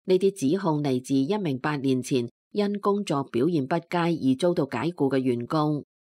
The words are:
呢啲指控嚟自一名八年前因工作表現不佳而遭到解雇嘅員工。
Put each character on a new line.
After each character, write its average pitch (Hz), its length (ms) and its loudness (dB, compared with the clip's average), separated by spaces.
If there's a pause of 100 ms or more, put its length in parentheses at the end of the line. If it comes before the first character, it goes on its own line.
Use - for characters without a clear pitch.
呢 185 140 4
啲 196 140 2
指 160 260 0
控 160 240 0
嚟 131 200 0
自 139 120 -2
一 139 240 2
名 151 200 -2
八 151 180 -2
年 127 260 0
前 123 260 -2 (240)
因 202 280 -2
工 202 220 0
作 143 220 -2
表 127 240 0
現 156 180 0
不 170 120 0 (100)
佳 175 140 0
而 156 360 2
遭 175 140 2
到 170 180 0
解 131 240 -4
雇 139 140 0
嘅 135 80 0
員 120 300 0
工。 151 360 0 (200)